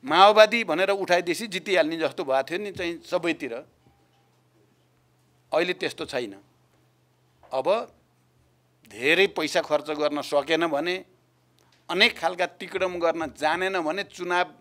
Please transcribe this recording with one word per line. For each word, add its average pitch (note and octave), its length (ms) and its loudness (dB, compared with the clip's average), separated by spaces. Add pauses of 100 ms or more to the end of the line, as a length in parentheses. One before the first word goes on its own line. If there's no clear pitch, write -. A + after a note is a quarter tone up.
माओवादी G#3 600 8
भनेर F3+ 260 0
उठाइदिएपछि F3+ 560 -2
जितिहाल्ने E3+ 500 0
जस्तो D#3+ 280 -4
भएको C3+ 240 0
थियो E3+ 80 -6
नि G#3 160 -8
चाहिँ E3+ 320 -8
सबैतिर। E3 480 -4 (2000)
अहिले F3 220 0
त्यस्तो D#3+ 320 -8
छैन। A#2+ 280 -6 (1200)
अब C3+ 140 -2 (1200)
धेरै D#3 380 2
पैसा D#3 320 -2
खर्च D3 320 -2
गर्न D3 280 -2
सकेन D3+ 460 0
भने, D#3+ 280 -4 (960)
अनेक G3 280 2
खालका F3 280 -2 (120)
तिक्रम F#3 400 -4
गर्न E3 400 0
जानेन F3+ 400 -2
भने E3+ 320 -4
चुनाव F3 360 -2 (160)